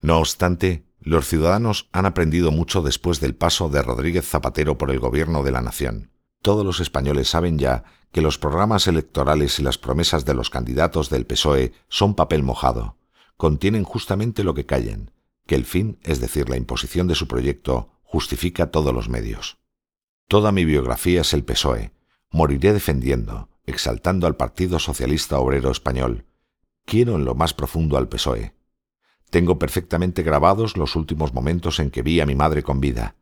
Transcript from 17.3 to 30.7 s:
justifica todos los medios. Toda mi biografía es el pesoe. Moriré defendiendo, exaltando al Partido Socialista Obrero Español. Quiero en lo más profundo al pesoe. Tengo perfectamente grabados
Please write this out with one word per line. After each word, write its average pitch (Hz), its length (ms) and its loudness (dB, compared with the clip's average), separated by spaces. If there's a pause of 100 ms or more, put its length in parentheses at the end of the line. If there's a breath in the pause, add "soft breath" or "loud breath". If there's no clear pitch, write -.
justifica - 680 -4
todos 73 200 2
los 57 160 -4
medios. 55 500 -8 (680)
Toda 104 240 4
mi 95 140 4
biografía 73 560 2
es - 120 0
el 69 120 0
pesoe. 57 480 -2 (420)
Moriré 78 380 4
defendiendo, 62 800 -2 (160)
exaltando 87 600 -2
al 80 100 0
Partido 87 420 -2
Socialista 71 600 -2
Obrero 65 320 0
Español. 64 540 -4 (640)
Quiero 117 300 2
en 71 100 0
lo 62 80 -2
más 76 180 0
profundo 73 460 -2
al 62 100 -2
pesoe. 58 460 -4 (760)
Tengo 87 300 2
perfectamente 87 640 -2
grabados 92 560 2